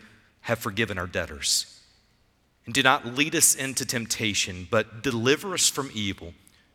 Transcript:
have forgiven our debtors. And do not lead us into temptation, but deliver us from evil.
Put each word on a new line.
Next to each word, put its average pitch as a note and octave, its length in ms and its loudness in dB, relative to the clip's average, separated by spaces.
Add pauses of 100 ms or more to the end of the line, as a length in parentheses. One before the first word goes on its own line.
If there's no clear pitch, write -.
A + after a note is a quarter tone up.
(420)
have A2+ 160 0
forgiven A2 400 -2
our F2+ 80 -4
debtors. E2 760 -4 (880)
And A#2 80 -8
do C3+ 80 4
not B2 340 4
lead D#3 180 2
us - 200 4
into C3+ 320 -4
temptation, G#2 840 -2
but A2 320 0
deliver C#3+ 520 2
us - 160 2
from C3+ 240 -6
evil. F#2+ 400 -6 (400)